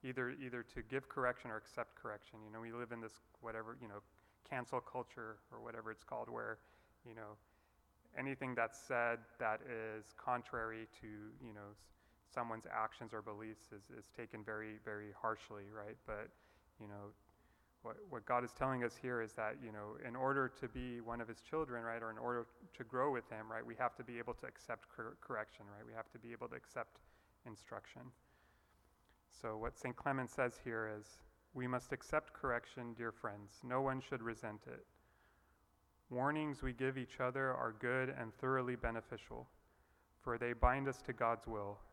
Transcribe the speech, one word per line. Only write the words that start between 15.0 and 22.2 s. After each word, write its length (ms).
harshly, 440
right? 220
But, 220
you 80
know, 260
what, 140
what 160
God 180
is 80
telling 320
us 160
here 220
is 100
that, 320
you 80
know, 240
in 80
order 460
to 80
be 320
one 200
of 60
his 140
children, 420
right, 180
or 100
in 80
order 280